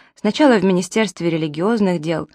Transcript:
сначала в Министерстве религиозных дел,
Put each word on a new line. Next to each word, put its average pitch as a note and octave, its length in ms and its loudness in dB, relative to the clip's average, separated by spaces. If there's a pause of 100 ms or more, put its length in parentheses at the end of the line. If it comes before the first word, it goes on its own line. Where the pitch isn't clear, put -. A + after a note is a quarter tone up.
(140)
сначала A#3+ 440 2
в F3+ 80 2
Министерстве F#3 640 -2
религиозных E3+ 720 -2
дел, D#3+ 340 -6